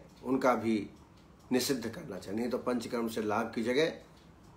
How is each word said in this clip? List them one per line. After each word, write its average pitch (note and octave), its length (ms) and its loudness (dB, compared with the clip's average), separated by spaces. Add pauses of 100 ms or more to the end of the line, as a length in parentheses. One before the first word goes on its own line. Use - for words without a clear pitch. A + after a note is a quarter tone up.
(220)
उनका B2+ 340 4
भी A2 200 2 (760)
निषिद्ध B2 360 2
करना G2+ 300 -10
चाहिए, F#2+ 220 -6
नहीं A#2+ 100 -2
तो A#2 100 0
पंचकर्म A#2 480 -2
से A2 140 -2
लाभ G#2+ 340 0
की A#2 80 0
जगह C3 280 2 (640)